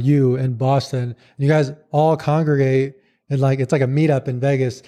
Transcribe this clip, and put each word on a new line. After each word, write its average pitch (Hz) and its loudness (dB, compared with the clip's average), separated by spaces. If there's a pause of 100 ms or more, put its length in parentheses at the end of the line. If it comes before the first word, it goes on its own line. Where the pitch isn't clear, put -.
you 131 2
in 131 -2
Boston. 131 -2
And 123 -8 (220)
you 139 -2
guys 151 2 (200)
all 156 2
congregate, 139 0 (360)
and, 139 0
like, 135 2
it's 127 -4
like 147 2
a 131 2
meetup 143 0
in 123 -6
Vegas. 131 -2